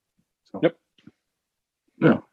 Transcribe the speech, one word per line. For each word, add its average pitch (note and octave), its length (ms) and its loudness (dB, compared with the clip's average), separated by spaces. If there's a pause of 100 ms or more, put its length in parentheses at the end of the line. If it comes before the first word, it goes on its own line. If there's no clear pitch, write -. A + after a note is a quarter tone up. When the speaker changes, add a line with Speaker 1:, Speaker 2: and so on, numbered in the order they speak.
(440)
Speaker 1:
So, - 180 -14
Speaker 2:
Yep. D#3+ 140 -2 (1200)
Speaker 1:
yeah. - 220 2 (120)